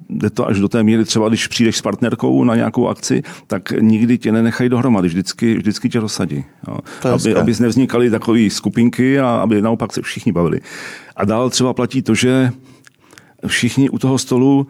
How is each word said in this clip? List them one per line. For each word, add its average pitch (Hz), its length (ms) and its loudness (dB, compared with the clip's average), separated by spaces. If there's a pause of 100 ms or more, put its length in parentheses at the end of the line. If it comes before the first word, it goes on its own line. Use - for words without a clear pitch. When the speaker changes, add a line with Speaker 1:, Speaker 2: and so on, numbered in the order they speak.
(100)
Speaker 1:
jde - 200 -2
to - 180 -2
až 98 120 0
do 98 80 2
té 117 140 0
míry, 110 220 4
třeba 107 240 0
když 113 180 0
přijdeš 113 300 0
s - 60 -6
partnerkou 120 640 0
na 117 120 2
nějakou 113 320 0
akci, - 340 -2 (240)
tak 98 340 -6
nikdy 110 380 4
tě 113 140 0
nenechají 113 380 2
dohromady, 120 380 2
vždycky, 95 480 0
vždycky 101 320 -2
tě 120 120 0
rozsadí, 95 440 -4 (240)
jo. - 100 -8 (240)
Speaker 2:
To 131 60 0
je 120 60 2
Speaker 1:
Aby, - 140 0
Speaker 2:
hezké. - 120 0
Speaker 1:
aby 110 200 2
nevznikaly 123 500 2
takové 110 400 2
skupinky 120 720 0
a 131 80 0
aby 107 340 0
naopak 113 300 -2
se - 100 -6
všichni - 300 -4
bavili. 82 280 0 (560)
A - 80 -2
dál 113 260 0
třeba 123 220 0
platí 123 300 -2
to, 113 120 0
že 127 360 2 (960)
všichni 123 440 0
u - 80 -4
toho 131 200 0
stolu 135 520 2